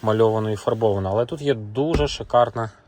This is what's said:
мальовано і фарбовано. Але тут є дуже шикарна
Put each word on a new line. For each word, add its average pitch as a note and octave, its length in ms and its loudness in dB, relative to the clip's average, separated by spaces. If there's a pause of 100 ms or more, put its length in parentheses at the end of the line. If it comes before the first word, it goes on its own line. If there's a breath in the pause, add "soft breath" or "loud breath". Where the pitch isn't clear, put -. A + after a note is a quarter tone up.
мальовано A2 500 2
і G#2 40 -2
фарбовано. G#2 540 0
Але A2 160 0
тут C#3 160 -10
є C#3+ 120 0
дуже C3+ 540 -2
шикарна A#2 640 0 (180)